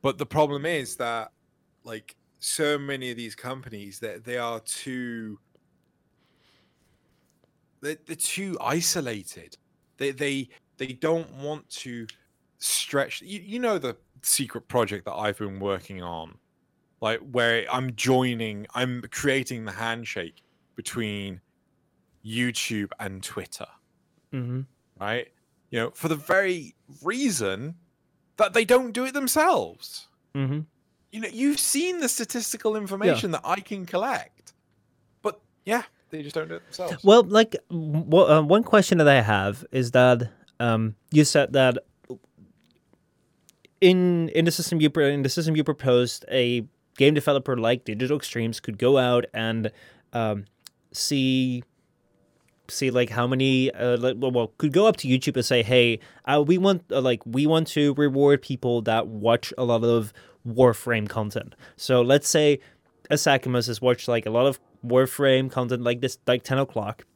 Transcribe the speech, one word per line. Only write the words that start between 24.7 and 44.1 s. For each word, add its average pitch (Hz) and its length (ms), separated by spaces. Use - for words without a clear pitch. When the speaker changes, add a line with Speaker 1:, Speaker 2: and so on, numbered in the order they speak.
Speaker 1:
right? 107 280
You 120 80
know, 120 120
for - 160
the 156 80
very 180 600
reason 151 720
that 196 160
they 233 100
don't 247 280
do 247 140
it 262 100
themselves. 277 920
Speaker 2:
Mm-hmm. 139 240
Speaker 1:
You 220 80
know, 226 120
you've 277 280
seen 349 400
the 277 80
statistical 226 680
information 196 560
Speaker 2:
Yeah. 156 80
Speaker 1:
that - 100
I 190 120
can 190 260
collect, - 640
but - 180
yeah, 226 180
they 156 100
just 147 140
don't 160 120
do 165 80
it 170 100
themselves. - 380
Speaker 2:
Well, 220 200
like, 214 320
w-, 160 340
w-, 170 260
uh, 156 120
one 185 220
question 190 360
that 151 80
I 139 140
have 101 500
is 127 200
that, 123 380
um, 113 360
you 151 160
said 143 280
that 127 260
in, 180 480